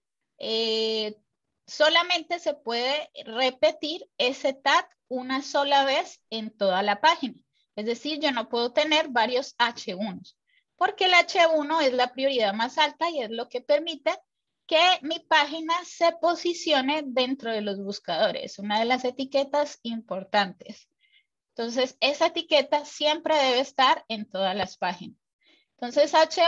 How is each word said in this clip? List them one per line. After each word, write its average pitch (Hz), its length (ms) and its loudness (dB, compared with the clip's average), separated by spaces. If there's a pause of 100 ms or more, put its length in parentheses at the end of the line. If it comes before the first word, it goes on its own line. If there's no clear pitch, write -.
(380)
eh, 220 840 -4 (460)
solamente 339 720 2
se 311 160 -4
puede 254 560 -4 (160)
repetir 262 880 -2
ese 269 380 0
tag 294 340 2 (200)
una 254 340 -6
sola 277 420 2
vez 269 460 -2
en 220 260 -10
toda 190 260 0
la 208 200 0
página. 320 360 0 (380)
Es 214 80 -8
decir, 262 340 -4
yo 294 140 0
no 233 160 -4
puedo 240 240 -2
tener 311 360 2
varios 247 500 0
H 233 360 -2
unos, 185 440 -10 (380)
porque 392 280 -2
el 370 100 4
H 349 340 4
uno 311 340 0
es 269 100 2
la 247 220 0
prioridad 254 400 0
más 233 240 -4
alta 311 320 0
y 302 100 -4
es 220 100 -6
lo 233 200 -8
que 247 100 -8
permite 311 580 0 (480)
que 339 360 4
mi 320 160 -6
página 320 560 0 (100)
se 339 280 0
posicione 320 920 0
dentro 254 480 -2
de 214 80 -2
los 202 180 -4
buscadores, 196 800 -4
una 208 200 -2
de 226 80 0
las 254 180 0
etiquetas 277 760 -2
importantes. 208 1080 -6 (680)
Entonces, 233 460 -4
esa 285 280 2
etiqueta 294 580 0
siempre 311 500 -2
debe 262 240 2
estar 269 480 2
en 214 180 -8
todas 190 300 -2
las 190 220 -6
páginas. 180 400 -6 (540)
Entonces, 285 420 0
H 320 340 4